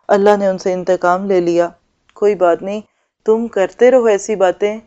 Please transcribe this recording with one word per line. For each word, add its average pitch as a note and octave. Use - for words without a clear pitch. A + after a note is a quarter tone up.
اللہ G#3
نے G3+
ان F#3+
سے F#3
انتقام F3+
لے G3
لیا۔ E3+
کوئی G#3
بات E3+
نہیں، G3+
تم A3+
کرتے A3
رہو B3+
ایسی G#3+
باتیں، G3